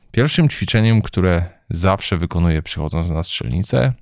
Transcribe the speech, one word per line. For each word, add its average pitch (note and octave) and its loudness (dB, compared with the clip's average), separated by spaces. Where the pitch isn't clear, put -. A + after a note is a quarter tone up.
Pierwszym D3 2
ćwiczeniem, A2 2
które F2 0
zawsze F#2 0
wykonuję, E2+ 0
przychodząc E2 -4
na D#2+ -2
strzelnicę, A2+ -2